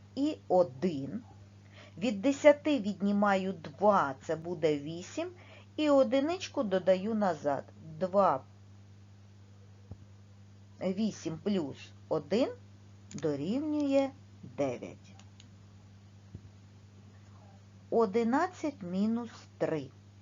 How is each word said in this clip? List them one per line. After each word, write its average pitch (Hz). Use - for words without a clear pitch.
і 294
один. 175
Від 202
десяти 285
віднімаю 202
два, 160
це 160
буде 160
вісім, 175
і 302
одиничку 277
додаю 190
назад. 151
Два, 180
вісім 180
плюс 175
один 214
дорівнює 269
дев'ять. 113
Одинадцять 233
мінус 220
три. 151